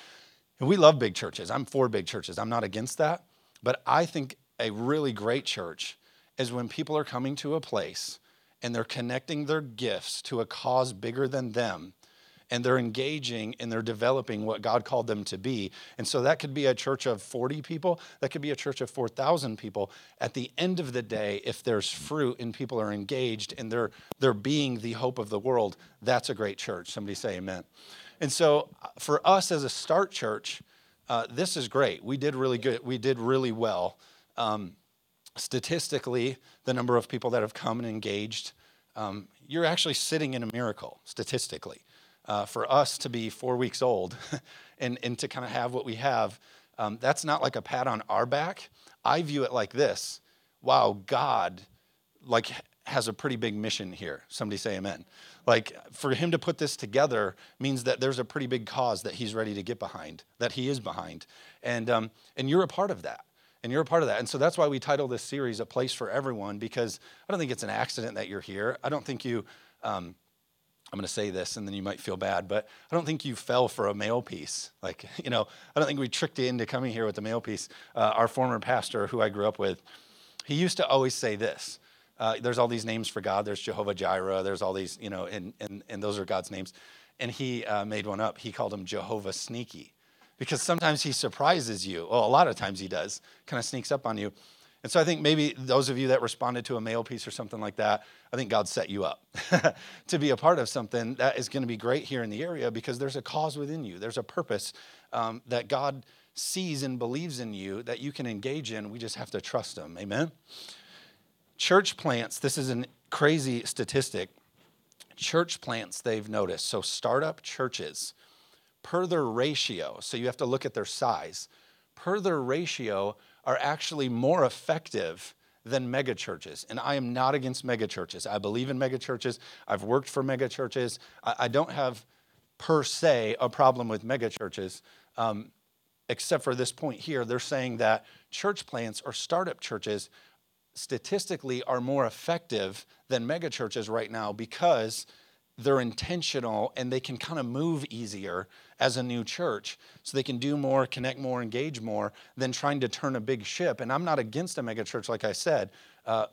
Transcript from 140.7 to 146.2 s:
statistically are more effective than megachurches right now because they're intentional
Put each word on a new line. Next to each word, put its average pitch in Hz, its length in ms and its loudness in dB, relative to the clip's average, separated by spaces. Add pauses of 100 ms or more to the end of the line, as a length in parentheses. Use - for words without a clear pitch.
statistically 135 880 -4
are 127 160 0
more 135 260 2
effective 110 800 -2 (220)
than 120 200 0
megachurches 127 640 -4
right 110 220 -2
now 107 220 -4
because 113 720 2 (520)
they're 135 220 4
intentional 120 960 -2